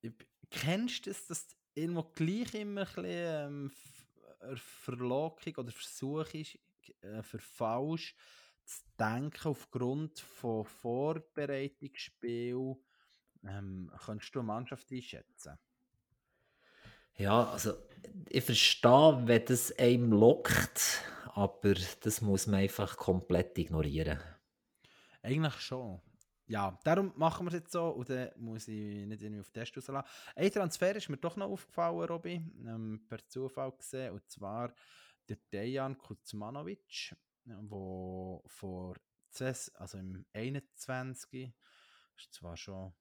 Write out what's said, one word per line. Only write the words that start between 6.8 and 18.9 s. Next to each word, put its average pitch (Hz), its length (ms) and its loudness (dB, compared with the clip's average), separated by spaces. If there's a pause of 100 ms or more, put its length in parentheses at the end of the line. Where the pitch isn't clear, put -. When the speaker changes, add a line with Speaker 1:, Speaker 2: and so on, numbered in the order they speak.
Speaker 1:
äh, 107 220 -10
für - 160 -12
falsch 131 760 -4 (520)
zu - 160 -14 (180)
denken 123 480 -2
aufgrund 139 720 -4
von 110 460 -4
Vorbereitungsspiel? 135 2000 -4 (680)
Ähm, 95 460 -8 (140)
könntest 107 300 -10
du 135 60 -2
eine 113 80 -4
Mannschaft 123 440 -6
einschätzen? - 680 -14 (1600)
Speaker 2:
Ja, 104 340 4
also, - 240 -2 (560)
ich 131 120 2
verstehe, 127 840 10